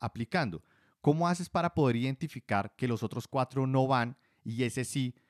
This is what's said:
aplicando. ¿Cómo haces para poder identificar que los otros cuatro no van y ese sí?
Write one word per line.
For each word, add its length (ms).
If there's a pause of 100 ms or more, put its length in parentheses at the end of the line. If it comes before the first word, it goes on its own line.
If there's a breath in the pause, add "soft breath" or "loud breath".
aplicando. 640 (360)
¿Cómo 280
haces 200
para 260
poder 200
identificar 800
que 140
los 160
otros 240
cuatro 400
no 180
van 300 (260)
y 220
ese 200
sí? 300 (160)